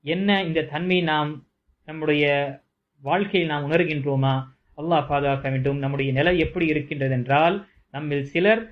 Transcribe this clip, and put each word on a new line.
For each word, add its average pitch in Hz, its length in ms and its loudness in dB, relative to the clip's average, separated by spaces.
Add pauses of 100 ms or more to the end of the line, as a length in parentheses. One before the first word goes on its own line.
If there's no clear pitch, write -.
என்ன 180 240 -2 (140)
இந்த 160 200 0
தன்மை 180 400 -2
நாம் 151 300 0 (560)
நம்முடைய 156 360 0 (760)
வாழ்க்கையில் 175 500 0
நாம் 147 140 -4
உணர்கின்றோமா? 143 680 0 (440)
அல்லாஹ் 151 280 0
பாதுகாக்க 139 440 0
வேண்டும். 135 280 0
நம்முடைய 139 340 -2
நிலை 165 260 2
எப்படி 165 280 0
இருக்கின்றது 143 480 -2
என்றால், 143 420 2 (380)
நம்மில் 143 300 -4
சிலர் 202 480 2